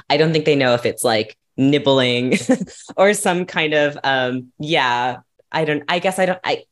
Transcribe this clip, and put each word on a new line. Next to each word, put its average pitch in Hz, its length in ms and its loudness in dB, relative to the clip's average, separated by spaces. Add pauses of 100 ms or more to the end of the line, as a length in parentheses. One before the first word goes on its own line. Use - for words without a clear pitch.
(100)
I 143 60 4
don't 156 160 2
think 156 120 0
they 151 120 4
know 127 180 4
if 123 100 -2
it's, - 200 -4
like, 113 320 -2 (200)
nibbling 131 800 2 (320)
<laughs> - 300 -18
or 202 180 4
some 180 320 0
kind 156 280 -2
of, 147 280 0
um, 127 560 -2
yeah, 127 600 -2 (340)
I 160 120 -2
don't, 147 240 -2
I 180 120 -2
guess 185 180 -2
I 185 80 2
don't, 180 160 -4
I, - 300 -4